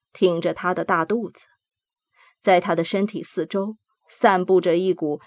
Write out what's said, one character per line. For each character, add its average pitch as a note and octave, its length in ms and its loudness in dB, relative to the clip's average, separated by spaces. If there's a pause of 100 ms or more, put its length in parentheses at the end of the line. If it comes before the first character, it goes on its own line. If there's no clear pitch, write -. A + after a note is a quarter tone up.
(120)
挺 F3 260 0
着 E3+ 140 -2
他 F3+ 220 -4
的 E3+ 100 -4
大 E3 220 0
肚 G#3+ 240 -4
子， - 100 -20 (960)
在 F3+ 220 4
他 F3+ 140 -2
的 E3 100 0
身 G3 220 -2
体 - 160 -8
四 - 240 -6
周 G3+ 320 -6 (280)
散 F#3+ 380 2
布 F#3 160 4
着 F3 160 2
一 F#3 160 0
股 D3+ 340 -4